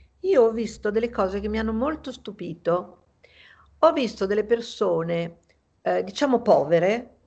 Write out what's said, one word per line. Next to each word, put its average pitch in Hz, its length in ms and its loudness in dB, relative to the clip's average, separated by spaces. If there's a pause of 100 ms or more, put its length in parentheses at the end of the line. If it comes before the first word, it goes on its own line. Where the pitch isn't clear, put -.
(200)
io 359 220 4
ho 226 80 6
visto 220 400 -6
delle 220 180 -2
cose 202 320 -4
che 208 80 -6
mi 214 100 -4
hanno 220 140 -4
molto 262 400 -6
stupito. 180 840 -6 (840)
Ho 330 140 6
visto 247 340 -2
delle 208 180 0
persone, 170 960 -2 (440)
eh, 180 220 0
diciamo 240 380 0
povere, 175 720 2 (120)